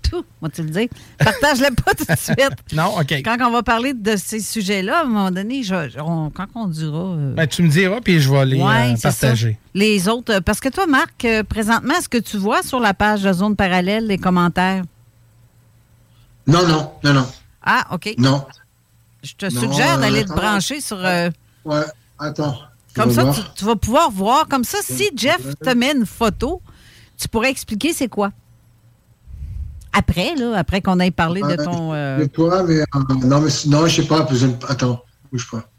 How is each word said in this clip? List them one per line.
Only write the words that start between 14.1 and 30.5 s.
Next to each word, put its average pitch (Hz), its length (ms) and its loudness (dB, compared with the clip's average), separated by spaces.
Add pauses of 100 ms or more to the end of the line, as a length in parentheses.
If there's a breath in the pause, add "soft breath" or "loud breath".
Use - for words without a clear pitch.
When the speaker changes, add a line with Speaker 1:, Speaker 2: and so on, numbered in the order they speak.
Speaker 1:
commentaires ? 180 640 2 (1700)
Speaker 3:
Non, 170 200 6
non, 156 240 0 (120)
non, 143 100 4
non. 127 140 2 (360)
Speaker 1:
Ah, 226 280 0
OK. 208 260 -6
Speaker 3:
Non. 135 260 2 (800)
Speaker 1:
Je - 140 -16
te 202 180 -8
Speaker 3:
Non, - 80 -2
Speaker 1:
suggère 277 380 0
Speaker 3:
euh, - 20 2
Speaker 1:
d'aller 214 240 2
te 185 60 -8
Speaker 3:
attends. 185 100 -2
Speaker 1:
brancher 208 400 -2
sur, 214 240 -8
euh, 175 240 0 (360)
Speaker 3:
Ouais, 151 180 -2 (340)
attends. 147 400 -6 (380)
Speaker 1:
comme 226 160 2
Speaker 3:
On - 20 2
Speaker 1:
ça, - 120 4
Speaker 3:
va 139 80 2
Speaker 1:
tu, 220 80 -2
Speaker 3:
voir. - 120 -12
Speaker 1:
tu - 120 -8
vas 233 100 2
pouvoir 294 340 2
voir. 233 380 2
Comme 262 160 0
ça, 392 180 -4
si - 220 -4
Speaker 3:
Ouais. 415 120 2
Speaker 1:
Jeff 285 240 0 (240)
te 262 60 0
met 247 220 2
une 240 160 2
photo, 233 560 -2 (520 soft breath)
tu - 120 -8
pourrais 226 240 0
expliquer 269 420 -4
c'est 254 160 -2
quoi. 202 220 -2 (1600)
Après, 202 440 0
là, 233 200 -2